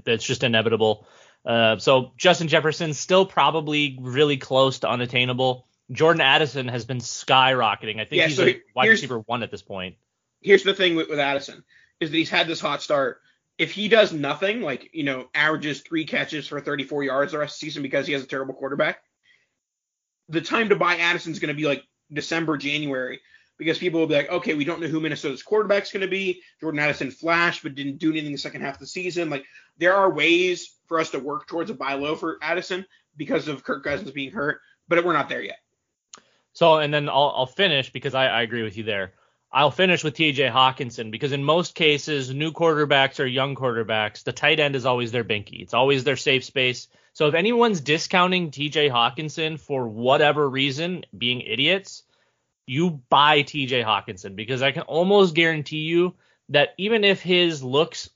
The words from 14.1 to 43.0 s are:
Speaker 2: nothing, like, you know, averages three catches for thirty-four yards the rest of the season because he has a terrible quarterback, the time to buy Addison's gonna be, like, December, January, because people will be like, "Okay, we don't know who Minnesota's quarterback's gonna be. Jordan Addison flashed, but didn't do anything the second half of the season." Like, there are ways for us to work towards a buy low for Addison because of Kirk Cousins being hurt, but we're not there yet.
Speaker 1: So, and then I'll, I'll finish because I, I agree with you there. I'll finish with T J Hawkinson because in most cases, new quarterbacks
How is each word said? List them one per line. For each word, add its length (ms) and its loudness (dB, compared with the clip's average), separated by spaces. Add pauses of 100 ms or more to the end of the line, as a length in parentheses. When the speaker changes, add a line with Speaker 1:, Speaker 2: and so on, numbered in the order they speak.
Speaker 2:
nothing, 500 -4
like, 320 -8
you 100 -6
know, 320 -4
averages 460 0
three 240 -4
catches 420 -6
for 120 -10
thirty-four 440 -6
yards 280 0
the 60 -4
rest 200 -6
of 20 -16
the 80 -12
season 160 -8
because 240 -2
he 60 -2
has 100 -4
a 40 -18
terrible 280 -6
quarterback, 480 -4 (1300)
the 120 -2
time 280 -2
to 60 2
buy 220 2
Addison's 400 -2
gonna 160 -4
be, 120 -4
like, 180 -2 (280)
December, 460 -4
January, 640 -6 (360)
because 200 -2
people 220 0
will 80 2
be 80 0
like, 160 0
"Okay, 240 -2
we 100 -2
don't 160 -4
know 60 -4
who 120 -2
Minnesota's 440 -6
quarterback's 480 0
gonna 160 -2
be. 340 -4 (180)
Jordan 200 -4
Addison 320 -2
flashed, 500 0
but 140 -10
didn't 240 -6
do 120 2
anything 200 -4
the 80 -8
second 220 -10
half 120 -6
of 60 -20
the 80 -18
season." 420 -6
Like, 160 -6 (320)
there 180 4
are 160 6
ways 600 2 (160)
for 120 -2
us 120 -2
to 80 -6
work 280 -8
towards 240 -6
a 20 -12
buy 200 -6
low 220 -4
for 260 -6
Addison 440 -4 (320)
because 300 -4
of 160 -8
Kirk 200 -6
Cousins 280 -6
being 200 -10
hurt, 280 -4 (280)
but 160 2
we're 100 0
not 160 0
there 120 -6
yet. 160 -12 (960)
Speaker 1:
So, 240 6
and 160 0
then 160 0
I'll, 260 2
I'll 120 0
finish 440 0
because 220 -6
I, 140 4
I 160 2
agree 180 -4
with 160 -6
you 60 -8
there. 300 -4 (380)
I'll 200 4
finish 320 2
with 120 -4
T 160 2
J 160 2
Hawkinson 640 0
because 200 -4
in 120 -4
most 320 0
cases, 580 0
new 180 -4
quarterbacks 680 2